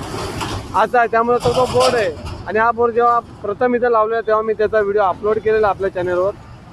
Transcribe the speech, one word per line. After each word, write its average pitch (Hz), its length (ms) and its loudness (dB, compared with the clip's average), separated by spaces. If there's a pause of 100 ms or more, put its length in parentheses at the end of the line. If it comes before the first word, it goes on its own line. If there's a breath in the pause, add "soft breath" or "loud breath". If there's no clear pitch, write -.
(760)
असा 220 220 2
आहे, 233 120 4
त्यामुळे 233 280 2
तो, 240 120 0
तो 247 160 2
बोर्ड 247 280 2
आहे. 202 160 0 (360)
आणि 196 120 -2
हा 226 120 4
बोर्ड 233 240 0
जेव्हा 240 240 4
प्रथम 233 560 -2
इथे 240 180 0
लावला 226 280 2
तेव्हा 214 220 0
मी 220 100 -2
त्याचा 214 280 0
व्हिडिओ 202 220 0
अपलोड 202 360 0
केलेला 214 300 2
आपल्या 190 260 -2
चॅनलवर, 180 360 -2 (420)